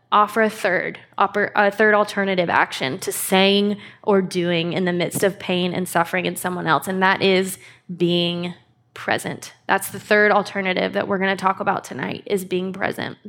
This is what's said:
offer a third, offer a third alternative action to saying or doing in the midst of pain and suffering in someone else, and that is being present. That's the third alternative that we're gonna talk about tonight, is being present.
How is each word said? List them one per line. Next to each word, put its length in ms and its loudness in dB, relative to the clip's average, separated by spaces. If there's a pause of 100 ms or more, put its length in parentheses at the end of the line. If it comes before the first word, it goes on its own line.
(100)
offer 300 4
a 100 4
third, 480 -2 (200)
offer 360 0
a 160 4
third 240 4
alternative 540 0
action 520 0
to 120 -6
saying 640 2 (260)
or 200 2
doing 500 -2
in 140 -2
the 60 0
midst 300 -2
of 160 0
pain 360 -2
and 120 -4
suffering 380 0
in 120 -4
someone 300 -6
else, 220 2
and 140 -2
that 180 4
is 380 2 (360)
being 600 0 (400)
present. 580 -4 (140)
That's 240 0
the 100 -12
third 320 4
alternative 600 -2
that 120 -2
we're 120 -2
gonna 180 0
talk 240 -2
about 240 -2
tonight, 400 -10
is 220 -2
being 260 -4
present. 460 -4 (100)